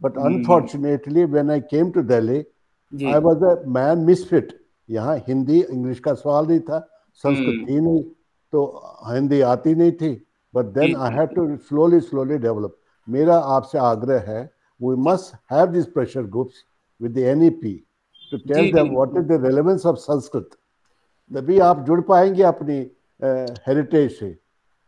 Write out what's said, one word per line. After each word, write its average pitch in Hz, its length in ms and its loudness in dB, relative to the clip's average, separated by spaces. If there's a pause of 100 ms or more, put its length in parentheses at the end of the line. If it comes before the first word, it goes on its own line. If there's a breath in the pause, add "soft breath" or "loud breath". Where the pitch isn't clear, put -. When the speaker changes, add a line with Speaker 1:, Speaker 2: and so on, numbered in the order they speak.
Speaker 1:
but 131 120 -6
Speaker 2:
हम्म। 151 260 -2
Speaker 1:
unfortunately 143 920 0
when 147 120 2
I 147 160 0 (120)
came 170 180 0
to 170 120 0
Delhi, 123 400 0 (500)
Speaker 2:
जी। 139 120 -8
Speaker 1:
I 139 120 2
was 160 260 2
a 180 140 4 (200)
man 160 320 0
misfit। 175 340 -2 (460)
यहाँ 113 280 -4
हिंदी, 135 440 0
इंग्लिश 127 380 -6
का 147 140 -2
सवाल 147 320 -2
नहीं 165 140 2
था, 160 400 -10 (140)
संस्कृत 135 420 -2
Speaker 2:
हम्म। 110 100 -8
Speaker 1:
थी 139 140 -2
नहीं, 160 240 0 (480)
तो 139 320 -4 (240)
हिंदी 139 340 0
आती 123 340 2
नहीं 170 160 4
थी। 156 340 -6 (320)
But 120 100 0
then 131 200 0
Speaker 2:
जी, 165 60 0
Speaker 1:
I 127 160 -4
Speaker 2:
जी, 117 80 -4
Speaker 1:
had 156 120 0
Speaker 2:
जी। - 60 -12
Speaker 1:
to 170 120 0
slowly, 151 540 2 (120)
slowly 135 280 -2
develop। 107 280 -4 (400)
मेरा 156 280 4
आपसे 135 400 -2
आग्रह 123 420 0
है, 110 340 -10 (300)
we 127 120 -2
must 175 300 0 (280)
have 165 140 4
these 170 200 -2
pressure 127 380 -4
groups 123 280 -6 (500)
with 117 100 -6
the 127 100 0
N 139 180 2
E 165 100 6
P 110 220 -6 (600)
to 131 140 -6
tell 147 140 2
Speaker 2:
जी, 196 100 2
Speaker 1:
them 151 180 4
Speaker 2:
जी। 127 60 -4
Speaker 1:
what 131 140 2
is 175 140 -2
the 156 160 0
relevance 151 460 2
of 170 100 2 (160)
Sanskrit। 135 340 -4 (880)
तभी 147 240 2
आप 175 200 6
जुड़ 156 220 0
पाएंगे 190 420 4
अपनी, 151 360 0 (440)
अ, 131 320 -4 (120)
heritage 147 520 0
से। 92 180 -12 (500)